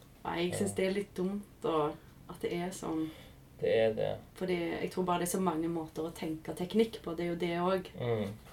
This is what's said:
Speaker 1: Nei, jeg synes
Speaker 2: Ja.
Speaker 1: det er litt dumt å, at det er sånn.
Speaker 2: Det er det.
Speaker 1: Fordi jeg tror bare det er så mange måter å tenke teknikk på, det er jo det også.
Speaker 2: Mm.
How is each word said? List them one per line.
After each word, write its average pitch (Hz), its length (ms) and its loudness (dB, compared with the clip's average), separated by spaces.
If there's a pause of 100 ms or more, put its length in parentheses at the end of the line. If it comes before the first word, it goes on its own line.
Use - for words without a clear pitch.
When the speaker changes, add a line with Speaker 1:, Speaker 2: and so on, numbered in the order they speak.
(240)
Speaker 1:
Nei, 170 120 -2 (120)
jeg 175 60 -2
synes 202 160 0
Speaker 2:
Ja. - 60 -6
Speaker 1:
det 190 100 4
er 190 60 4
litt 196 220 -2
dumt 196 500 -2
å, 156 280 4 (380)
at 170 100 -16
det - 140 0
er 175 160 -2
sånn. 160 400 -2 (500)
Speaker 2:
Det - 160 2
er 113 160 6
det. 101 240 0 (180)
Speaker 1:
Fordi 180 220 0 (240)
jeg 180 100 -2
tror 185 140 0
bare 175 160 4
det 175 80 0
er 196 100 2
så - 40 2
mange 165 260 2
måter 160 400 -4
å 165 60 -8
tenke 160 420 -6
teknikk 214 460 2
på, 170 140 -6
det 170 100 -2
er - 20 0
jo 175 60 0
det 170 260 0
også. 185 300 2 (100)
Speaker 2:
Mm. 110 280 0 (240)